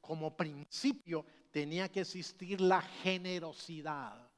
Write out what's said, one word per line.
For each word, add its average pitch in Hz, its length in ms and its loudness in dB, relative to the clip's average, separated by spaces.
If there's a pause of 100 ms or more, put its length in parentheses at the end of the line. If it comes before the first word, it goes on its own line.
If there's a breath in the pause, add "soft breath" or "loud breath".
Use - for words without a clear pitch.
como 156 340 -4
principio, 156 920 -2 (240 soft breath)
tenía 156 400 0
que 190 120 -2
existir 180 580 -6
la 185 220 10
generosidad. 156 1600 -4